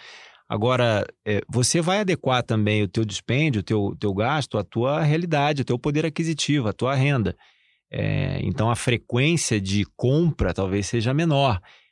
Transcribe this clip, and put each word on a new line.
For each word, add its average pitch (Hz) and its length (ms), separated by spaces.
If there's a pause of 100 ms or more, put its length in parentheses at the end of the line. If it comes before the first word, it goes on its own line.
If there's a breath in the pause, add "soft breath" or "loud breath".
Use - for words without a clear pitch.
(480 loud breath)
Agora, 113 580 (200)
é, 104 240
você 123 320
vai 185 180
adequar 135 440
também 107 400
o 98 40
teu 113 160
dispêndio, 117 560
o 90 40
teu, 104 360
teu 104 140
gasto, 123 440
à 104 60
tua 135 380
realidade, 151 600
ao 120 40
teu 123 120
poder 151 280
aquisitivo, 151 640
à - 20
tua 127 240
renda. 131 400 (560 soft breath)
É, 98 500
então, 110 300
a 117 40
frequência 123 840
de 98 260 (120)
compra 139 560
talvez 98 340
seja 117 260
menor. 139 460 (320 loud breath)